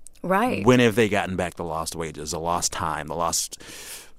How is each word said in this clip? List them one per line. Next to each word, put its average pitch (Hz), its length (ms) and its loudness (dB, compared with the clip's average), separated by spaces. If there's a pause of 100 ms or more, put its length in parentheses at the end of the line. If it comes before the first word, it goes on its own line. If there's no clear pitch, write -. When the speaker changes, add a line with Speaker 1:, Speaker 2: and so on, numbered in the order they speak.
(220)
Speaker 1:
Right. 196 420 0
Speaker 2:
When 123 160 8
have 120 140 6
they 110 160 4
gotten 92 260 0
back 87 200 -2
the 87 80 -6
lost 80 320 -4
wages, 76 340 -6
the 82 100 -4
lost 85 320 0
time, 76 360 -4
the 76 80 -6
lost 82 440 -2 (600)